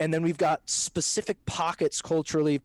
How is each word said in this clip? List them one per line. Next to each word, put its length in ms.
And 120
then 120
we've 140
got 300
specific 800
pockets 560
culturally, 640